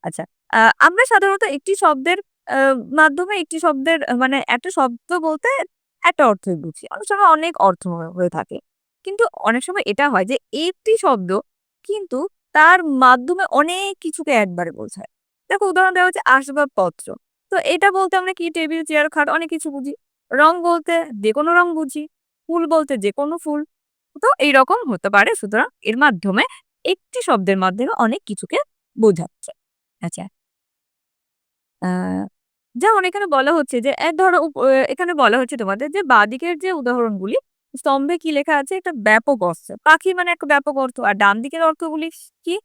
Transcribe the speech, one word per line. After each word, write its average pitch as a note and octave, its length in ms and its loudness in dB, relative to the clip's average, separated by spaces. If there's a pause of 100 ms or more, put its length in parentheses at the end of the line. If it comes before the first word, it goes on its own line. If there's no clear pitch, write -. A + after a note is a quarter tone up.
আচ্ছা, - 200 -10 (260)
আহ, A3 300 6
আমরা F4+ 260 6
সাধারণত G4 380 2
একটি F4+ 320 -4
শব্দের, D#4+ 420 2 (280)
আহ, C4+ 300 2 (200)
মাধ্যমে D#4 440 2
একটি E4 200 -8
শব্দের, D#4 440 0
আহ, B3 140 -2
মানে C4 200 0 (100)
একটা B3 240 -2
শব্দ B3+ 380 -2 (100)
বলতে D#4 300 -2 (540)
একটা E4+ 240 2
অর্থই G3 280 0
বুঝি, D#3 360 -14
অনেক - 160 -12
সময় G4+ 180 2
অনেক D#4+ 320 4
অর্থ F#3+ 300 0
হয়ে, E3+ 200 -8
হয়ে F3 220 -2
থাকে, - 280 -8 (500)
কিন্তু G4+ 160 -2 (100)
অনেক A#3 300 -2
সময় F#4+ 220 -6
এটা G#3 240 -2
হয় F#3+ 160 0
যে B3+ 120 -4 (160)
একটি F4 440 -2
শব্দ G3+ 420 0 (440)
কিন্তু F#4+ 440 -6 (260)
তার E4 300 6
মাধ্যমে C4 600 2
অনেক F4+ 560 -2
কিছুকে D#4 300 -6
একবারে F3+ 400 -2
বোঝায়। - 380 -16 (400)
দেখো G4 200 0
উদাহরণ F#4 240 2
দেওয়া F4+ 140 4
হচ্ছে - 180 -4
আসবাবপত্র। C4+ 840 0 (440)
তো F#4+ 60 0
এটা F4 340 2
বলতে F#4+ 260 0
আমরা F#4 160 -2
কি F4 160 -8
টেবিল, D#4+ 340 -4
চেয়ার, D4+ 260 0
খাট D4 200 0
অনেক D#4+ 200 -2
কিছু D#4+ 220 -8
বুঝি। C#4 220 -10 (380)
রং D4+ 300 4
বলতে E4+ 320 0 (200)
যে G#3 200 -2
কোনো D4+ 200 -2
রং F4 200 4
বুঝি, D4+ 300 -6 (460)
ফুল E4 180 -2
বলতে D#4 300 0
যে A#3+ 140 -2
কোনো D4 260 -6
ফুল। D4 240 -6 (600)
তো G#4+ 60 0 (120)
এইরকম C#4+ 480 4
হতে G3+ 220 -4
পারে। G#3 260 4
সুতরাং G#3+ 320 -2 (140)
এর A3 160 -4
মাধ্যমে G#3 460 2 (420)
একটি - 400 -6
শব্দের G3 320 0
মাধ্যমে F#3+ 360 -2
অনেক A#3+ 320 -2
কিছুকে - 320 -8 (400)
বোঝাচ্ছে। G3 540 0 (500)
আচ্ছা, E3+ 220 -10 (1600)
আহ, F#3 420 -4 (520)
যেমন F#4+ 300 2
এখানে G4+ 220 -2
বলা C#4 260 2
হচ্ছে C#4+ 280 0
যে, C4 80 0
এ, D#4+ 220 -2
ধরো F4 280 4
উপ-, D4 200 -4
আহ, C4 300 4
এখানে F4+ 240 -4
বলা B3 240 4
হচ্ছে C4 200 -4
তোমাদের G#3+ 340 -4
যে F#4+ 120 -4
বাঁদিকের B3+ 560 2
যে F#4 140 -4
উদাহরণগুলি, A#3+ 640 -4 (400)
স্তম্ভে C#4 400 0
কি D#4+ 140 -6
লেখা C#4+ 260 0
আছে? C#4 180 -4
একটা F#4 200 -6
ব্যাপক G#3+ 480 2
অর্থ। F3 240 -4 (160)
পাখি D#4+ 300 4
মানে F4 180 -2
একটা E4+ 160 -6
ব্যাপক C#4+ 300 0
অর্থ। C4 220 -4
আর G#3 160 0
ডান G3+ 260 2
দিকের C#4+ 220 -6
অর্থগুলি D#4+ 440 -2 (360)
কি? F4+ 220 -6